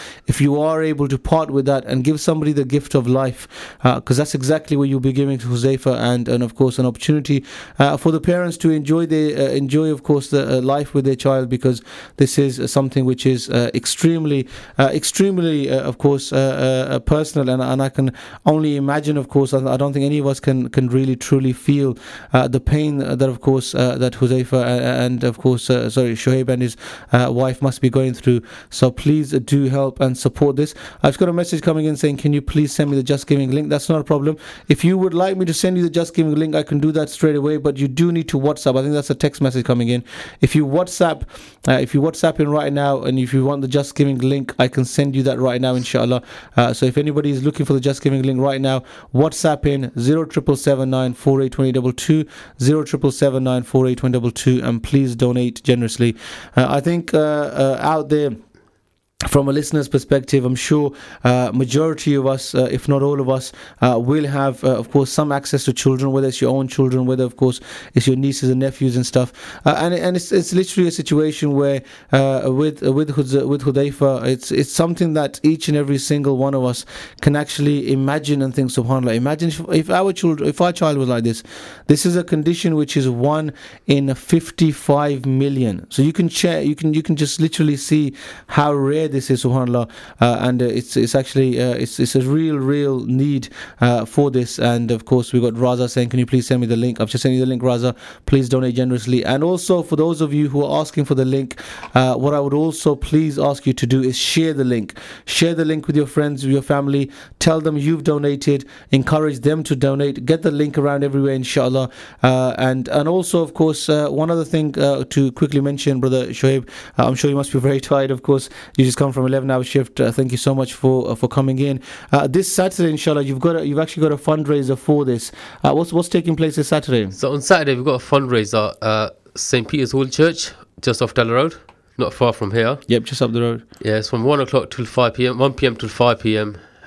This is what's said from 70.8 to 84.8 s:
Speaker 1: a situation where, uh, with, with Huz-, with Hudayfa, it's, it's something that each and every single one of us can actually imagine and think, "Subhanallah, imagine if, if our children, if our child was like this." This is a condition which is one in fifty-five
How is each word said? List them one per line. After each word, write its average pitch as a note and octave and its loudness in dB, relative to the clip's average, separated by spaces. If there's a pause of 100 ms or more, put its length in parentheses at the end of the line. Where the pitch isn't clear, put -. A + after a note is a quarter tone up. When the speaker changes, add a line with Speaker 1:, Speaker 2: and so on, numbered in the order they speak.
Speaker 1:
a E3 -2
situation D3+ 0
where, C#3 0 (300)
uh, C3+ 2
with, D3+ 0
with D3 2
Huz-, C3+ 0
with C#3 -2
Hudayfa, C3+ 0
it's, B2+ -2
it's - -2
something E3 0
that C#3+ -2
each D#3 2
and D3 2
every C#3 0
single C#3+ 0
one C#3 0
of B2+ 0
us B2 -4 (360)
can D3 2
actually C#3+ -2
imagine C#3 0
and C3 -2
think, C3 0
"Subhanallah, B2 0
imagine D3+ 0
if, D3+ -4
if D#3+ 0
our F#3 2
children, D3+ 0
if D3 -2
our F3 2
child D3+ 0
was C3 0
like A#2 0
this." A#2 -2 (440)
This D3 4
is F3 0
a F3 0
condition E3 0
which D3+ -2
is C3 2
one C#3+ 0 (340)
in C#3 2
fifty-five D3 0